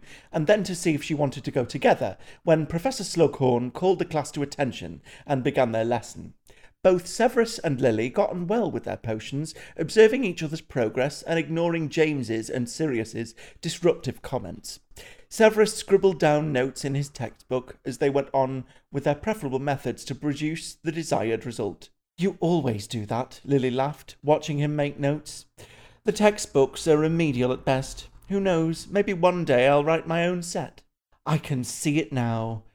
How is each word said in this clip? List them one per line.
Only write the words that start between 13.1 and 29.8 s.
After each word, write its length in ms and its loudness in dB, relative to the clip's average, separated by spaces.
disruptive 600 -2
comments. 560 -10
Severus 460 4
scribbled 460 2
down 320 2
notes 320 -2
in 100 -2
his 140 -2
textbook 760 -6
as 140 -8
they 100 2
went 240 0
on 320 0
with 100 -4
their 140 0
preferable 420 -4
methods 460 -4
to 100 -6
produce 600 -4
the 180 -6
desired 520 -2
result. 440 -8
"You 200 0
always 480 0
do 200 -6
that," 380 -6
Lily 280 2
laughed, 500 -4
watching 360 2
him 180 0
make 240 -2
notes. 460 -2
"The 80 2
textbooks 760 2
are 120 6
remedial 540 2
at 120 -4
best. 420 -2
Who 100 0
knows, 480 0
maybe 260 0
one 320 2
day 220 4
I'll 160 6